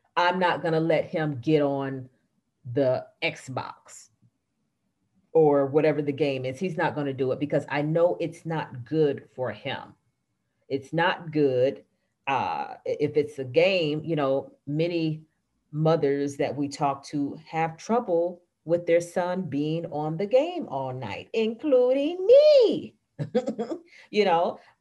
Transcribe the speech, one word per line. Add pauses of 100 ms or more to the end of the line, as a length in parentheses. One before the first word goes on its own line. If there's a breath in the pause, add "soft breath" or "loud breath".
(160)
I'm
not
gonna
let
him
get
on (640)
the (160)
Xbox (1200)
or
whatever
the
game
is.
He's
not
gonna
do
it
because
I
know
it's
not
good
for
him." (720)
It's
not
good. (420)
Uh, (100)
i-,
if
it's
a
game,
you
know, (140)
many (480)
mothers
that
we
talk
to
have
trouble (240)
with
their
son
being
on
the
game
all
night,
including
me, (240)
<laughs>
you
know, (200 loud breath)